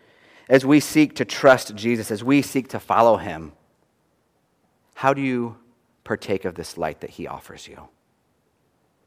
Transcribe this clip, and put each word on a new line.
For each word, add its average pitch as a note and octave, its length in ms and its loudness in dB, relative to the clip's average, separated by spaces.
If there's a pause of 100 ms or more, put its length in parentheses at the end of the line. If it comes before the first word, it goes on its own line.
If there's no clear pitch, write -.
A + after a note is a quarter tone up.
(500)
as C3 160 6
we C#3+ 160 6
seek - 340 2
to C3 80 -4
trust B2+ 520 2
Jesus, A2 360 -4
as G#2 100 -6
we C3+ 200 2
seek C3 280 -4
to G#2+ 120 -10
follow A2 340 4
him, E2 380 -10 (1400)
how C3+ 180 0
do C#3 80 -4
you A#2+ 340 -6 (480)
partake G#2 400 -6
of F2 120 -8
this E2 220 -14
light D#2+ 220 -6
that - 120 -16
he - 160 -14
offers - 380 -16
you? - 220 -20 (1200)